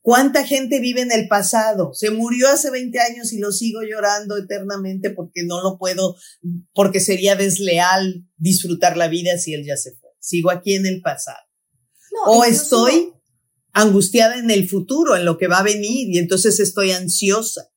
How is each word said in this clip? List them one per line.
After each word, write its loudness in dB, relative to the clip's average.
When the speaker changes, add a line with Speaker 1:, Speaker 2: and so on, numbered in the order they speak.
Speaker 1:
¿Cuánta 4
gente -2
vive -2
en -2
el 0
pasado? 0
"Se -4
murió 0
hace 2
veinte -6
años -4
y -8
lo -4
sigo -4
llorando -4
eternamente -8
porque -12
no -6
lo -4
puedo, -4
porque 2
sería 2
desleal 0
disfrutar 0
la 0
vida -2
si -6
él -8
ya -6
se -10
fue. -20
Sigo -2
aquí -2
en -2
el -4
pasado". -8
Speaker 2:
No, 2
Speaker 1:
O 8
Speaker 2:
incluso 2
Speaker 1:
estoy 2
angustiada 4
en 0
el 2
futuro, 0
en -2
lo 0
que 0
va 4
a 2
venir, -2
y 0
entonces 2
estoy 0
ansiosa. -4